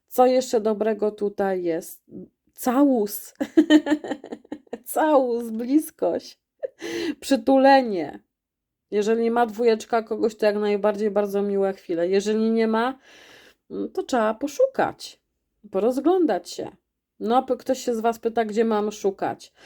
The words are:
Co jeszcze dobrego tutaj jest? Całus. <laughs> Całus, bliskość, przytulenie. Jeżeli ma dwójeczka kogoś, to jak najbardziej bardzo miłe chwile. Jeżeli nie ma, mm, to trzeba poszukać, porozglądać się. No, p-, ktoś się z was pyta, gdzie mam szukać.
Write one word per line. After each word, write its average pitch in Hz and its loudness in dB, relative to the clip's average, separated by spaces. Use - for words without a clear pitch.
Co 247 4
jeszcze 254 2
dobrego 214 0
tutaj 202 -4
jest? 170 -6
Całus. 247 0
<laughs> - -14
Całus, 254 0
bliskość, 240 -2
przytulenie. 262 2
Jeżeli 226 0
ma 240 2
dwójeczka 226 0
kogoś, 220 -4
to - 0
jak 208 2
najbardziej 208 0
bardzo 202 0
miłe 196 0
chwile. 175 -4
Jeżeli 214 2
nie 226 2
ma, 226 0
mm, 196 -6
to - -6
trzeba 220 0
poszukać, - -2
porozglądać 254 0
się. - -10
No, 226 2
p-, 254 -2
ktoś 254 -4
się 240 -2
z 220 -4
was 226 -2
pyta, 226 -2
gdzie 214 0
mam 214 0
szukać. 190 -6